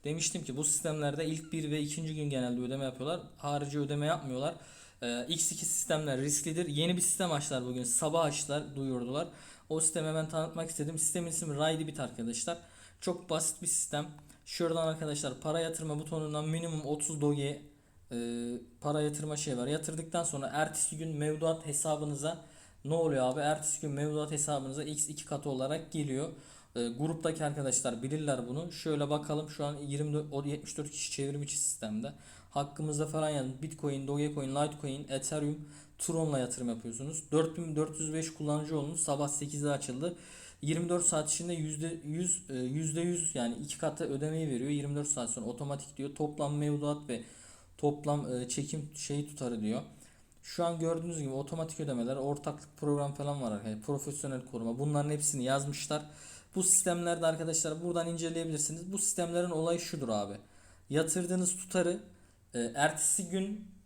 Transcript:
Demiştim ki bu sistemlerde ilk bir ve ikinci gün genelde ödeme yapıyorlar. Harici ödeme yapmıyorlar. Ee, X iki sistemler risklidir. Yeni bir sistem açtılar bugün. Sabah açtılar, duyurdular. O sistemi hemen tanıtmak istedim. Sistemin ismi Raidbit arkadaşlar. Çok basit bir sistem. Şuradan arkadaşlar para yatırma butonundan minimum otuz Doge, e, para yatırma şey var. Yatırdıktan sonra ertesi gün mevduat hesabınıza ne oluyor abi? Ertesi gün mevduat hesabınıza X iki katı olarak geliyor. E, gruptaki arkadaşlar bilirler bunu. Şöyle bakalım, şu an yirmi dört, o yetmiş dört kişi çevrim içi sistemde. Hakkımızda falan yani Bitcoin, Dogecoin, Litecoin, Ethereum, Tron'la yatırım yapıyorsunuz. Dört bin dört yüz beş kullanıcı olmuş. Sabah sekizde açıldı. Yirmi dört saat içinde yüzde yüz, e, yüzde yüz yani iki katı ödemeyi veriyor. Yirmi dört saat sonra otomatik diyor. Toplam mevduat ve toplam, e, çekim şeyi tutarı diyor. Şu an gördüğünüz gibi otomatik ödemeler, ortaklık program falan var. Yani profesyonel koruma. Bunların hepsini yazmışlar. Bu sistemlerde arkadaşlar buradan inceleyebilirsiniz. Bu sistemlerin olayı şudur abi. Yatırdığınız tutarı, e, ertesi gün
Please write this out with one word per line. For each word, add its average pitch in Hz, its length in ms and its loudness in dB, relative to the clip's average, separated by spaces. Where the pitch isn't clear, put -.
Demiştim 160 400 -2
ki 131 140 -4
bu 151 60 0
sistemlerde 151 600 2
ilk 160 280 -2
bir 156 180 0
ve 151 100 2
ikinci 156 340 -2
gün 151 140 0
genelde 123 320 0
ödeme 135 220 -2
yapıyorlar. 131 380 -2
Harici 143 420 0
ödeme 147 260 2
yapmıyorlar. 151 500 0
Ee, 120 240 0
X 170 240 2
iki - 140 -6
sistemler 151 560 2
risklidir. 160 460 2
Yeni 165 300 2
bir 180 40 2
sistem 175 300 2
açtılar 143 340 0
bugün. 127 180 -2
Sabah 156 400 4
açtılar, 147 520 0
duyurdular. 131 520 0
O 160 100 0
sistemi 160 280 2
hemen 156 220 0
tanıtmak 160 400 -2
istedim. 156 300 -2
Sistemin 170 300 2
ismi 151 280 -2
Raidbit 156 420 2
arkadaşlar. 117 580 -2
Çok 175 280 -2
basit 160 320 0
bir 170 60 -2
sistem. - 380 0
Şuradan 165 420 2
arkadaşlar 147 540 0
para 156 180 2
yatırma 160 400 0
butonundan 156 500 -2
minimum 160 360 -2
otuz 151 360 0
Doge, 147 400 2
e, 120 480 -2
para 147 200 2
yatırma 151 360 0
şey 143 200 0
var. 123 100 0
Yatırdıktan 160 560 -2
sonra 139 300 -2
ertesi 156 440 2
gün 160 200 -2
mevduat 156 480 2
hesabınıza 151 800 0
ne 147 80 2
oluyor 151 320 6
abi? 131 140 2
Ertesi 151 420 2
gün 151 100 -2
mevduat 151 400 0
hesabınıza 143 520 0
X 151 260 -2
iki 147 160 -8
katı 147 240 -2
olarak 139 420 0
geliyor. 143 380 0
E, 120 120 2
gruptaki 160 580 0
arkadaşlar 135 580 0
bilirler 135 440 0
bunu. 160 240 -4
Şöyle 147 380 0
bakalım, 151 400 0
şu - 160 -4
an 147 120 -2
yirmi 147 360 0
dört, 151 200 -2
o 143 100 0
yetmiş 143 340 -4
dört 147 140 -4
kişi - 200 -4
çevrim 143 320 -2
içi 143 140 -2
sistemde. 110 560 -2
Hakkımızda 147 560 0
falan 156 220 2
yani 131 320 0
Bitcoin, 139 460 -2
Dogecoin, 143 480 0
Litecoin, 147 540 0
Ethereum, 147 580 0
Tron'la 160 420 2
yatırım 123 300 -2
yapıyorsunuz. 117 600 -6
Dört 160 260 4
bin 160 180 -4
dört 156 240 0
yüz 156 140 -2
beş 160 200 -2
kullanıcı 151 460 0
olmuş. 151 200 -2
Sabah 143 280 2
sekizde 147 420 -2
açıldı. 143 460 -2
Yirmi 160 280 2
dört 175 160 4
saat 151 260 4
içinde 175 220 0
yüzde 156 520 -2
yüz, 165 440 0
e, 135 60 -4
yüzde 151 460 0
yüz 175 340 0
yani 117 200 0
iki - 220 -8
katı 156 260 -2
ödemeyi 151 440 0
veriyor. 131 220 0
Yirmi 143 260 0
dört 147 120 -2
saat 117 220 -2
sonra 113 160 -4
otomatik 139 520 -6
diyor. 139 180 -4
Toplam 147 420 0
mevduat 147 520 2
ve 117 140 -2
toplam, 147 560 2
e, 123 160 -2
çekim 147 460 -2
şeyi 147 320 -2
tutarı 120 340 -2
diyor. 113 200 2
Şu - 220 0
an 170 140 2
gördüğünüz 165 400 0
gibi 139 100 0
otomatik 160 500 -2
ödemeler, 131 360 0
ortaklık 143 600 -2
program 143 360 2
falan 143 280 -2
var. 107 240 0
Yani 107 160 -4
profesyonel 139 720 -4
koruma. 117 280 -2
Bunların 147 300 2
hepsini 143 340 2
yazmışlar. 139 600 0
Bu 185 80 2
sistemlerde 170 600 6
arkadaşlar 160 580 2
buradan 175 240 2
inceleyebilirsiniz. 165 840 0
Bu 202 60 -2
sistemlerin 175 520 2
olayı 170 300 2
şudur 139 300 -2
abi. 101 240 2
Yatırdığınız 175 680 2
tutarı, 180 420 2
e, 120 60 -2
ertesi 156 540 4
gün 196 380 0